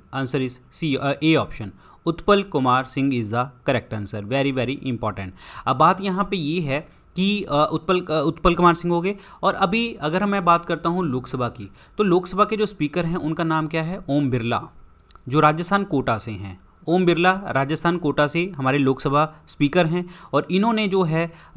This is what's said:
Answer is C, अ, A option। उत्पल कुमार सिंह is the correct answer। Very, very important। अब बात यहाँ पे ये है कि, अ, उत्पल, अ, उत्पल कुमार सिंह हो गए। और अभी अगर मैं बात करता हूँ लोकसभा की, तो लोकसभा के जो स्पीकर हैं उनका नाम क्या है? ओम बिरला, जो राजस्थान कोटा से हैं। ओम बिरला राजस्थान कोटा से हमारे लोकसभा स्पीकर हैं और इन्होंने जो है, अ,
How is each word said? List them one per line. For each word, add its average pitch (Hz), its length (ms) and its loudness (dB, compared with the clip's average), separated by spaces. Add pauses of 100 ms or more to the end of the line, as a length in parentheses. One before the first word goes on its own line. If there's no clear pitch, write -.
(160)
Answer 131 340 -2
is - 300 -16
C, 147 160 0
अ, 139 160 -2 (120)
A 160 120 6
option। 110 320 -4 (380)
उत्पल 202 360 2
कुमार 131 420 0
सिंह 139 280 -2
is 110 220 -4
the 123 120 0 (220)
correct 110 340 -2
answer। 101 300 -8
Very, 135 240 0
very 127 260 -4 (100)
important। 104 380 -4 (360)
अब 123 100 2
बात 175 240 6
यहाँ 196 240 -2
पे 202 120 -4
ये 165 240 -2
है 147 280 -4 (280)
कि, 196 260 2
अ, 147 300 2
उत्पल, 180 280 0
अ, 160 260 -2
उत्पल 170 280 2
कुमार 175 200 6
सिंह 175 200 -2
हो 170 60 0
गए। 196 160 -2 (260)
और 190 120 2
अभी 226 400 0
अगर 170 320 -2
मैं 202 180 0
बात 170 200 4
करता 170 240 -2
हूँ 175 160 0
लोकसभा 127 440 -2
की, 101 220 -12 (280)
तो 214 60 4
लोकसभा 185 400 4
के 214 120 -4
जो 208 100 0
स्पीकर 170 400 -2
हैं 165 100 -2
उनका 160 280 -2
नाम 160 220 0
क्या 160 160 -2
है? 180 260 -6
ओम 139 220 2
बिरला, 117 320 -2 (640)
जो 143 120 2
राजस्थान 170 440 2
कोटा 127 340 0
से 110 120 -10
हैं। 95 340 -12 (220)
ओम 180 200 4
बिरला 175 400 2
राजस्थान 147 500 0
कोटा 147 300 0
से 175 300 -2
हमारे 135 220 0
लोकसभा 143 560 2 (120)
स्पीकर 143 400 2
हैं 175 240 -2 (220)
और 147 180 0
इन्होंने 214 380 2
जो 190 140 2
है, 165 240 0
अ, 160 60 -10 (240)